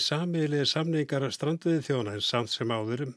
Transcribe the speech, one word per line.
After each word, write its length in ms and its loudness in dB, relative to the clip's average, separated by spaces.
sameiginlegir 640 0
samningar 640 0
strandveiðiþjóðanna, 880 0
en 80 -4
samt 260 0
sem 220 0
áður 300 -2